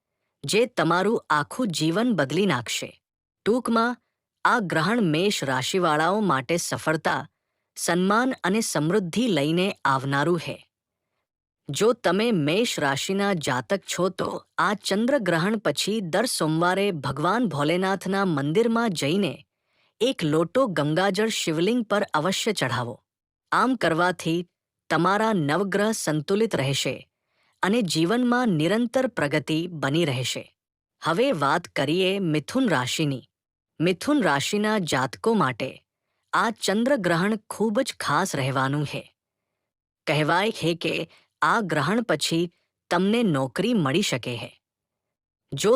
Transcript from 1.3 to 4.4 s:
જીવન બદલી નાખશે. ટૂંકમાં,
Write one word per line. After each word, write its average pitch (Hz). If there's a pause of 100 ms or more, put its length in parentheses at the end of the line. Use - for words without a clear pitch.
જીવન 170
બદલી 151
નાખશે. 127 (560)
ટૂંકમાં, 233 (480)